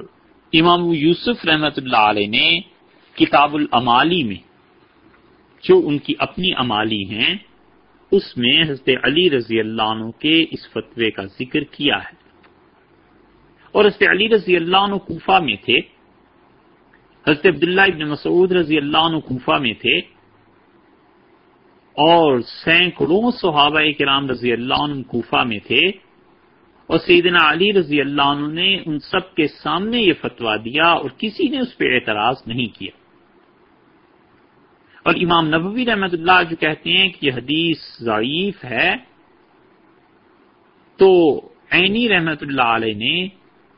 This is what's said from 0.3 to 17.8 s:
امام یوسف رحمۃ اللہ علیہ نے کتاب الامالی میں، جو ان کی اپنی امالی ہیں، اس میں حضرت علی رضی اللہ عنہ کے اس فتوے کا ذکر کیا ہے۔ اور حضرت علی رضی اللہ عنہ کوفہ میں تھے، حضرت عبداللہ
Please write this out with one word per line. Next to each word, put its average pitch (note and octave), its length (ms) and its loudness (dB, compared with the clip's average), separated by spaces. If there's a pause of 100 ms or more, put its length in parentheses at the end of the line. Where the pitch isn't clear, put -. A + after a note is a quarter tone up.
امام F3 300 4 (120)
یوسف E3 500 0
رحمۃ D3+ 320 0
اللہ B2 320 2
علیہ G#2 220 0
نے C3+ 180 0 (680)
کتاب D3 380 2
الامالی C#3+ 680 0
میں، G2 180 -8 (1200)
جو F#3 220 6
ان D3 120 -2
کی C#3 200 -6
اپنی F3+ 400 -4
امالی A2 520 -2
ہیں، B2 220 -2 (800)
اس G3 140 2 (100)
میں B2+ 260 2
حضرت C#3+ 260 -4 (160)
علی D#3+ 260 2
رضی A2+ 300 -2
اللہ A2 320 -2
عنہ A2 180 -8 (100)
کے D#3 140 0 (160)
اس - 220 -14
فتوے A2+ 380 -4
کا G2 140 -10 (140)
ذکر C#3 340 -4
کیا C3+ 320 -2
ہے۔ - 100 -20 (1600)
اور G#3 100 4
حضرت G#3 260 0
علی F#3+ 180 2
رضی F#3 280 2
اللہ F3 320 0
عنہ G3 80 -4 (100)
کوفہ F3+ 360 0
میں A#2 220 -4
تھے، B2 140 2 (1500)
حضرت D3+ 200 0
عبداللہ F3+ 460 2